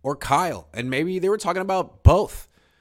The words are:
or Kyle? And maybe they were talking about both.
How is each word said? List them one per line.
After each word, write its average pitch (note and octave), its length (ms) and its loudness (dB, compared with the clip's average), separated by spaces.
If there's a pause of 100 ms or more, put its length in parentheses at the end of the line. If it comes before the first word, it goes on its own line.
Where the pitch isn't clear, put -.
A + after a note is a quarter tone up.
or C#3+ 100 -4
Kyle? C#3 580 -2
And B2 160 -8
maybe D#3+ 300 -2
they F3+ 100 0
were G#3 100 0
talking F#3 240 -4
about F#3+ 420 -4
both. - 420 4 (340)